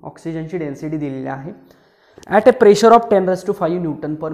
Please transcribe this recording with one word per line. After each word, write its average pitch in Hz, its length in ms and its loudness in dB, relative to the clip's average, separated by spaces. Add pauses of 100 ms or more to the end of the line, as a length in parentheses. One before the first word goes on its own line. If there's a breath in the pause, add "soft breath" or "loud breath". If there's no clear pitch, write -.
ऑक्सिजनची 160 560 -10
डेन्सिटी 151 380 -8
दिलेली 135 300 -8
आहे, 135 260 -10 (840 loud breath)
at 214 100 4
a 240 140 8
pressure 208 320 6
of 233 160 4
ten 190 180 2
raise 185 200 -2
to 202 100 -2
five 175 260 -2
newton 151 380 -6
per 160 120 -8